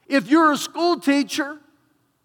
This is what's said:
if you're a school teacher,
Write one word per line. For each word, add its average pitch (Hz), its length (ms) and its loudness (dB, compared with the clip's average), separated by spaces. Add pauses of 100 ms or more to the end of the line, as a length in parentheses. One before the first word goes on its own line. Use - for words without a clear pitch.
if 254 220 0
you're 311 240 4
a 277 40 -2
school 339 440 -2
teacher, 285 580 -2 (680)